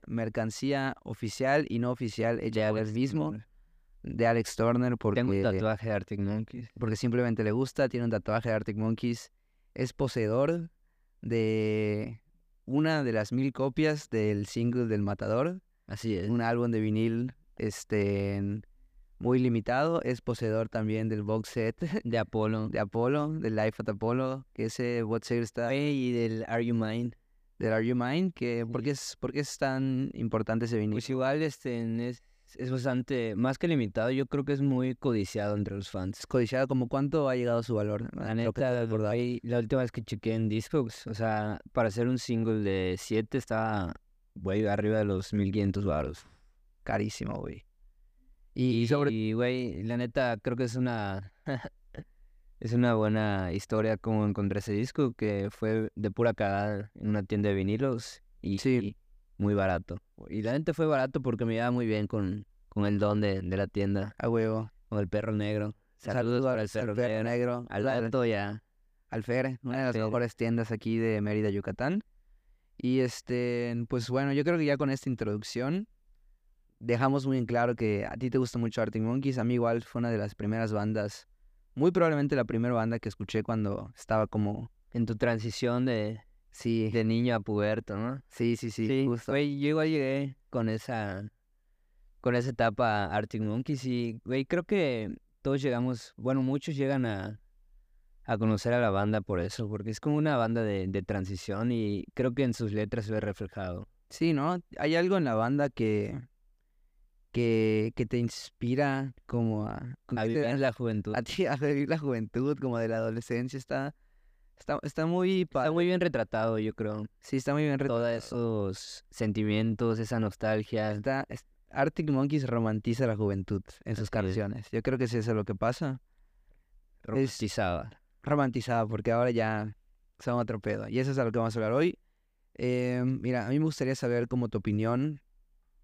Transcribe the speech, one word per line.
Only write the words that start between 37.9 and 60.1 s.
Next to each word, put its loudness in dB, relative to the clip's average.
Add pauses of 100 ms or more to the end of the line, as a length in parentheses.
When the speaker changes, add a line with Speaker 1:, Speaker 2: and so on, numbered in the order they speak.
Speaker 2:
La -8
Speaker 1:
Lo 0
que -2
Speaker 2:
neta, 2
Speaker 1:
te 0
acordás. 0
Speaker 2:
güey, 0
la 2
última 2
vez -2
que -6
chequeé -2
en 2
Discogs, -2
o -6
sea, -2 (140)
para 4
hacer 0
un 2
single 0
de 2
siete -2
estaba, -2 (420)
güey, 0
arriba 2
de 4
los 0
mil 2
quinientos 2
baros. -2 (580)
Speaker 1:
Carísimo, -2
güey. -10 (920)
Speaker 2:
Y, 2
Speaker 1:
Y 2
sobre 4
Speaker 2:
y, 0
güey, 0
la -2
neta, 0
creo -2
que 0
es -2
una, -2 (140)
<laughs> -6 (880)
es -4
una 6
buena 2
historia 0
como 2
encontré 0
ese -4
disco, 0
que -2
fue 0
de -2
pura 2
cagada -2
en -4
una 0
tienda 0
de 2
vinilos -2 (200)
y, -2
Speaker 1:
Sí. 4
Speaker 2:
y -2 (420)
muy 2
barato. 0 (320)